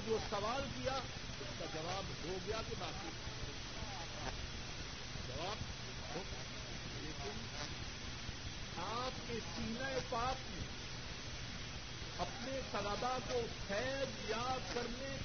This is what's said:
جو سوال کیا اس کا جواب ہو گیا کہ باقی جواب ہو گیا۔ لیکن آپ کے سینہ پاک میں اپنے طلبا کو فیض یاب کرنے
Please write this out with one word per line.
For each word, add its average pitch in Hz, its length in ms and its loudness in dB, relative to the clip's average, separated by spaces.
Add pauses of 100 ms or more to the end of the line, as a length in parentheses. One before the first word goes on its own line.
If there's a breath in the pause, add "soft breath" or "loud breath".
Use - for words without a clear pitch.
جو 220 120 6 (120)
سوال 214 320 4 (140)
کیا 254 180 2 (460)
اس - 80 -2 (120)
کا 170 140 0
جواب 175 300 0 (200)
ہو 180 140 0 (100)
گیا 220 220 2
کہ 233 100 0
باقی 165 300 -2 (2250)
جواب 170 300 0 (580)
ہو 185 160 0
گیا۔ - 100 -2 (600)
لیکن 156 300 -2 (1500)
آپ 240 500 2
کے 233 120 2 (160)
سینہ 240 440 2 (100)
پاک 247 420 4
میں - 160 -2 (1500)
اپنے 233 420 0 (120)
طلبا 208 460 4 (100)
کو 247 140 6 (260)
فیض 240 640 2
یاب 247 460 2
کرنے 240 500 0